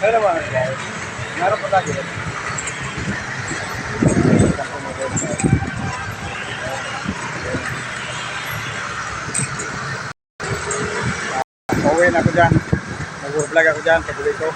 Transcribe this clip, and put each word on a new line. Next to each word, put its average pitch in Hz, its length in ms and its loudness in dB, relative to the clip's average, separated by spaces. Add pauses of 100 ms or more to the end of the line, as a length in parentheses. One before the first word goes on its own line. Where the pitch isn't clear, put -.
(160)
Meron 170 1400 2
pa 196 160 -4
lagi. 190 160 4 (4000)
Pauwi 165 240 6
na 170 160 4
ako - 80 6
dyan. 165 200 6 (760)
Mag-vlog 151 400 4
ako 151 160 2
dyan. 165 240 6
Pag-uwi 147 320 0
ko. 160 160 0